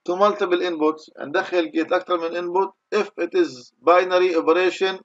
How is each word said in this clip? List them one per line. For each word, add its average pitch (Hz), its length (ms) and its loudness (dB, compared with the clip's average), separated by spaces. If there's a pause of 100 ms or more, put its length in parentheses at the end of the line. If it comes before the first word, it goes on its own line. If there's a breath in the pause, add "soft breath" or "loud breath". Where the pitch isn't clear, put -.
to 175 100 -4
multiple 196 460 0
inputs. 156 480 -2 (100)
ندخل 165 520 -2
جيت 160 220 -2
أكثر 180 240 -2
من 165 200 -6
input 180 340 -2 (240)
if 208 120 0 (160)
it 170 120 -4
is 139 460 -2
binary 180 540 4
operation 180 680 0